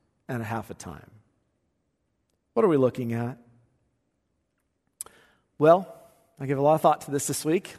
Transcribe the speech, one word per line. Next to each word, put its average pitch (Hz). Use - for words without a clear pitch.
and 123
a 113
half 110
a -
time." -
What 226
are 196
we 156
looking 123
at? 120
Well, 170
I 139
gave 135
a 135
lot 147
of 151
thought 156
to -
this 139
this -
week, 165